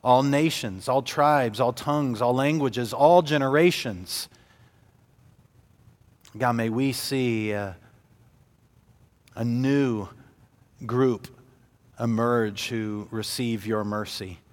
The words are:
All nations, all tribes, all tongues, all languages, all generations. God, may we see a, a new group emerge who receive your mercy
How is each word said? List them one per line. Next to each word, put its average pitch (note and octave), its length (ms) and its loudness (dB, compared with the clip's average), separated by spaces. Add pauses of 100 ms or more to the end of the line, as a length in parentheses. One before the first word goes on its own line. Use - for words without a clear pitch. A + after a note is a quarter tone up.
All B2+ 200 6
nations, C#3 640 -2
all C3 140 2
tribes, C3+ 580 2
all B2 140 2
tongues, C#3 480 -2
all B2 120 2
languages, C3 600 0
all D#3+ 280 8
generations. C#3 1040 0 (2000)
God, B2 160 0
may A2+ 180 0
we C3+ 220 0
see A#2 600 -2
a, G2+ 240 -6 (1600)
a A2+ 80 -4
new B2 640 0 (760)
group B2 440 0 (720)
emerge A#2 680 0
who G#2+ 420 -6
receive A2+ 560 -6
your G#2+ 180 -2
mercy G2+ 560 -8 (120)